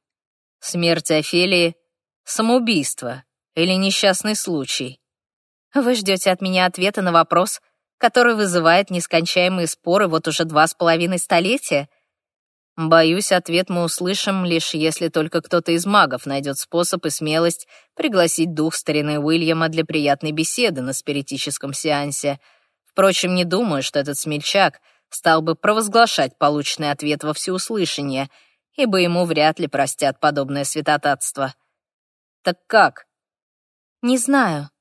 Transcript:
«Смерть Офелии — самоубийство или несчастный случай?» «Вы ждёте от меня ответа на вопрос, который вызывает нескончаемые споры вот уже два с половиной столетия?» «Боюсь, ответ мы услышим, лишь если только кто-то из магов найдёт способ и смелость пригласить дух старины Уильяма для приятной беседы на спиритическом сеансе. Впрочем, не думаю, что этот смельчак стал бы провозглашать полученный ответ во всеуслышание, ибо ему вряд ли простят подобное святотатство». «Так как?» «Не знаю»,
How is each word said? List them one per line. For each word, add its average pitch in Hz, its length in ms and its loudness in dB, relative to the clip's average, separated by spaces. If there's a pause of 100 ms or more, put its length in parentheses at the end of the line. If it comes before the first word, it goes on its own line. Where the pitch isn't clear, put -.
(600)
«Смерть 170 500 -2
Офелии — 170 680 2 (480)
самоубийство 220 1000 -2 (300)
или 175 180 0
несчастный 196 640 0
случай?» 135 640 -6 (720)
«Вы 254 200 2
ждёте 196 360 0
от 185 100 0
меня 185 260 2
ответа 185 360 -2
на 180 80 0
вопрос, 170 500 2 (380)
который 240 380 4
вызывает 175 540 2
нескончаемые 175 760 0
споры 185 420 0
вот 160 200 -2
уже 160 160 -2
два 156 220 4
с - 80 -8
половиной 170 440 0
столетия?» 175 680 0 (880)
«Боюсь, 165 540 2
ответ 180 400 0
мы 175 140 0
услышим, 190 600 -4
лишь 165 300 -2
если 160 340 -2
только 160 320 -2
кто-то 175 300 -2
из 170 160 0
магов 175 400 2
найдёт 139 320 -4
способ 175 480 -2
и 156 40 0
смелость 165 580 -2 (260)
пригласить 180 580 0
дух 156 220 -2
старины 147 460 -2
Уильяма 160 480 0
для 160 160 -2
приятной 151 480 0
беседы 160 480 -2
на 127 120 -6
спиритическом 139 800 -6
сеансе. 143 680 -4 (440)
Впрочем, 190 520 0
не 180 80 0
думаю, 175 400 -2
что - 160 -2
этот 139 180 -6
смельчак 156 600 0 (280)
стал 165 320 2
бы 160 140 -2
провозглашать 214 800 2
полученный 147 540 -2
ответ 147 320 -4
во 151 100 -4
всеуслышание, 151 960 -4 (460)
ибо 226 240 0
ему 175 260 2
вряд 156 360 2
ли 147 80 -2
простят 139 500 -2
подобное 143 460 -2
святотатство». 143 920 -2 (880)
«Так 175 240 -2
как?» 196 400 2 (960)
«Не 247 160 2
знаю», 214 500 0 (120)